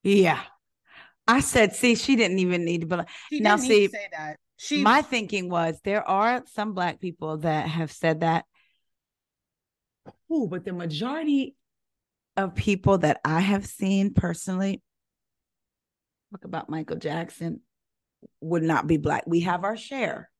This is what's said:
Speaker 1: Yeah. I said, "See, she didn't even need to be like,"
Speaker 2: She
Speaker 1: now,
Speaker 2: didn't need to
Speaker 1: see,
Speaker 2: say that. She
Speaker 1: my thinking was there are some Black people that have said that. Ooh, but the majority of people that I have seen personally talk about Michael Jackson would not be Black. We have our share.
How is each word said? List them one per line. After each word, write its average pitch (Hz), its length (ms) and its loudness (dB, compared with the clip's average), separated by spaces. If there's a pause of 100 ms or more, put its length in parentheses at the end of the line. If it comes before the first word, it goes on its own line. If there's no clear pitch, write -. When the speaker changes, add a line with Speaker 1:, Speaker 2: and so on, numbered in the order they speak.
Speaker 1:
Yeah. 190 380 4 (840)
I 247 140 4
said, 208 340 4
"See, 240 200 4
she 262 200 2
didn't 190 240 2
even 180 260 0
need 170 160 -2
to 165 60 -6
be 175 80 -2
like," 170 140 -6 (200)
Speaker 2:
She 294 100 -6
Speaker 1:
now, 208 160 4
Speaker 2:
didn't 254 140 -2
need 220 60 6 (120)
to - 60 -2
Speaker 1:
see, 220 40 -10
Speaker 2:
say 202 100 -12 (100)
that. 156 220 -10 (180)
She 294 240 -4
Speaker 1:
my 269 220 6
thinking 202 440 -4
was 165 360 -2
there 196 240 0
are 226 360 0 (100)
some 208 200 -6
Black 180 260 -4
people 160 380 -8
that 160 300 -2
have 160 240 -4
said 160 300 0
that. 165 240 0 (1900)
Ooh, 262 160 -2
but 175 160 -8
the 190 80 -8
majority 254 840 -4 (800)
of 190 200 -2
people 196 440 4
that 151 240 2
I 160 180 2
have 196 260 2
seen 196 460 0
personally 185 680 -2 (1500)
talk 196 140 -20
about 170 240 -10
Michael 156 280 -6
Jackson 165 640 -8 (800)
would 165 220 -2
not 156 240 0
be 160 100 4
Black. 147 300 -2
We 170 140 2
have 175 220 -2
our 214 140 -4
share. 220 640 -8